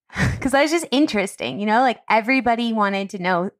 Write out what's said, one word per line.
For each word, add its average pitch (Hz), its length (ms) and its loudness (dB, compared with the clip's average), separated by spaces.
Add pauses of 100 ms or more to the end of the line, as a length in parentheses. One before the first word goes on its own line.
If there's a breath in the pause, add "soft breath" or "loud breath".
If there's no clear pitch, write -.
<laughs> - 320 -2
'cause 254 120 -2
I 277 100 4
was 302 80 0
just 330 200 0
interesting, 208 680 0
you 208 60 -4
know? 214 160 2
Like, 254 280 0
everybody 233 640 0
wanted 196 380 0
to 202 80 -10
know 180 300 0 (100)